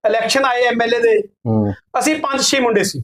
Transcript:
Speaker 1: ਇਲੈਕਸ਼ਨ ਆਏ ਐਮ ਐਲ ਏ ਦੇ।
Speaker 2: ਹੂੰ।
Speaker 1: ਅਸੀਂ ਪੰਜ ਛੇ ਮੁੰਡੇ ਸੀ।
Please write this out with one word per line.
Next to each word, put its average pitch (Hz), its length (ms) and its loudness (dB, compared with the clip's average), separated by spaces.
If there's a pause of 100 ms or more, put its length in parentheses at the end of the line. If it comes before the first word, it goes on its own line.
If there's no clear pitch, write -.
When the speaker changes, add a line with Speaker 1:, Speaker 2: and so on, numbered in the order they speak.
Speaker 1:
ਇਲੈਕਸ਼ਨ 226 380 0
ਆਏ 247 180 0
ਐਮ 233 180 0
ਐਲ 233 120 0
ਏ 240 60 0
ਦੇ। 220 280 2 (200)
Speaker 2:
ਹੂੰ। 107 260 0 (260)
Speaker 1:
ਅਸੀਂ 302 200 0
ਪੰਜ 269 220 -4
ਛੇ - 180 0
ਮੁੰਡੇ 226 240 2
ਸੀ। 147 200 -6